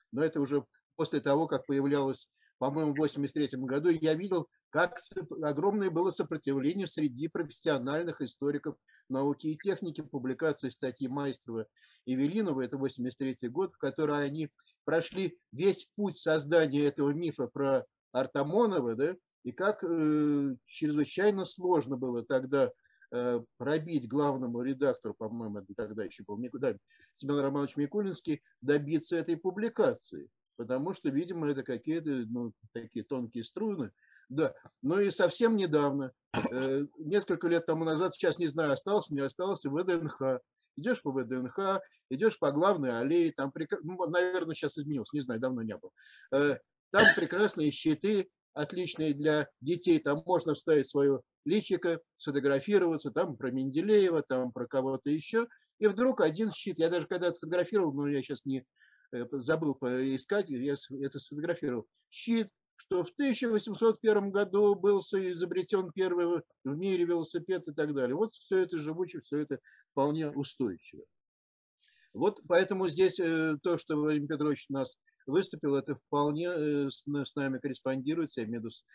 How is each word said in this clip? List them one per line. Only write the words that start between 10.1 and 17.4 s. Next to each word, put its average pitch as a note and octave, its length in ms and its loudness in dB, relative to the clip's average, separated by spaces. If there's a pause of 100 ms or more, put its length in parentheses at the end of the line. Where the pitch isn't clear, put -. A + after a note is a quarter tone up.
статьи B2+ 380 -6
Майстрова B2 580 -6 (380)
и B2+ 120 -2
Велинова, D3 460 0
это B2+ 140 -4
восемьдесят B2+ 420 -4
третий C3 300 -4
год, F3 260 -2
в - 40 -20
которой D3 480 0
они D3+ 240 -4 (340)
прошли F3 540 -2 (140)
весь F3+ 420 0
путь G3 240 -2
создания D#3 640 4
этого C#3+ 260 2
мифа D3 380 -2